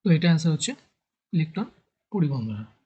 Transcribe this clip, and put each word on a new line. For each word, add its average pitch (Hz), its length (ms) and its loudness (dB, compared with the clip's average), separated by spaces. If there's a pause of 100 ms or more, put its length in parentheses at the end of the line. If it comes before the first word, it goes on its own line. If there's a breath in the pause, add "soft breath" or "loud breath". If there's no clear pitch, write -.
তো 202 80 -2
এটা 165 180 4
অ্যান্সার 165 240 4
হচ্ছে 190 240 -4 (580)
ইলেকট্রন 165 320 -2 (460)
পরিবহন 139 340 -2
দ্বারা। 107 200 -8 (200)